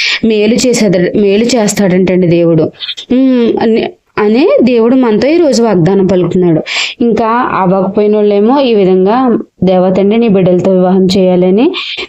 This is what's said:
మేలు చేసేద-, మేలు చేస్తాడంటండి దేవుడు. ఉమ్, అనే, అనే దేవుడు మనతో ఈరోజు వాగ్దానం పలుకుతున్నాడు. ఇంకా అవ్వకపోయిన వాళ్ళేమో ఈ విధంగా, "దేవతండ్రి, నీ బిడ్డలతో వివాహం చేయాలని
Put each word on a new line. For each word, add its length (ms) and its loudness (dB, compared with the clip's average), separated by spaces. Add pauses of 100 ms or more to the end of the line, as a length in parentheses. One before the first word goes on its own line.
(240)
మేలు 320 0 (100)
చేసేద-, 500 0
మేలు 280 2
చేస్తాడంటండి 840 0
దేవుడు. 360 2 (500)
ఉమ్, 400 0 (100)
అనే, 300 -2 (260)
అనే 440 2
దేవుడు 320 2
మనతో 340 0
ఈరోజు 340 0
వాగ్దానం 440 0
పలుకుతున్నాడు. 560 0 (380)
ఇంకా 260 0 (260)
అవ్వకపోయిన 640 -2
వాళ్ళేమో 440 2
ఈ 140 0
విధంగా, 640 0 (260)
"దేవతండ్రి, 540 0
నీ 100 2
బిడ్డలతో 440 2
వివాహం 340 2
చేయాలని 640 2 (360)